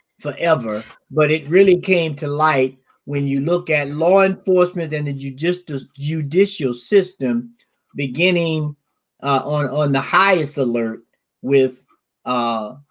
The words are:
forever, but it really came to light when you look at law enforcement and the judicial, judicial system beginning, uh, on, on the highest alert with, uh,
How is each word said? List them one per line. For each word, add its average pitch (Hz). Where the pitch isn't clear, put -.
forever, 120
but 147
it 151
really 180
came 170
to 151
light 143
when 143
you 139
look 175
at 147
law 170
enforcement 180
and 147
the 143
judicial, 139
judicial 151
system 135
beginning, 156
uh, 139
on, 147
on 143
the 135
highest 180
alert 117
with, 131
uh, 117